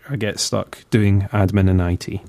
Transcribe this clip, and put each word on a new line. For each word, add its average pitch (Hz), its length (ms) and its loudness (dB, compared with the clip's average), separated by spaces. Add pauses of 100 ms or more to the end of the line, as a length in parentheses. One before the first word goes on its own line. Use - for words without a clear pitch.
I 139 80 -6
get 104 240 -4
stuck - 500 -6
doing 101 320 2 (100)
admin 98 380 2
and 92 120 2
I 87 120 -2
T. - 340 -8